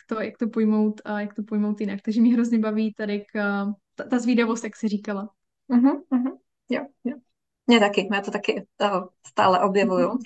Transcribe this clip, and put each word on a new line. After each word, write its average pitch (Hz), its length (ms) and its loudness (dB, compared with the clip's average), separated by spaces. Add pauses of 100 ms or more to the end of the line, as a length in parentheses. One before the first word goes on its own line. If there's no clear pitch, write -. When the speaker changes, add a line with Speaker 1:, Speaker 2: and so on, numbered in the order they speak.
Speaker 1:
to, 220 120 -4
jak 208 180 -8
to 233 100 -4
pojmout, 214 560 0
eh, 208 160 -6
jak 208 140 -8
to 220 80 -8
pojmout 208 380 -4
jinak. 202 220 -6
Takže 220 180 -2
mě 233 140 6
hrozně 233 240 2
baví 214 360 -2
tady 208 260 -4
k, - 160 -14
eh, 202 360 -2 (220)
ta, - 100 -10
ta 247 140 -2
zvídavost, 233 460 0
jak 214 120 -10
jsi 220 120 -4
říkala. 202 420 -6 (380)
Speaker 2:
Mhm, 254 240 4 (180)
mhm. 254 200 0 (380)
Jo, 247 180 -4 (180)
jo. 262 120 -6 (500)
Mě 233 140 8
taky, 202 320 2
já 202 80 -2
to 202 100 -8
taky, 202 360 -4 (160)
eh, 208 80 2 (360)
stále 190 340 2
objevuju. 190 480 2
Speaker 1:
Mhm. 233 180 -4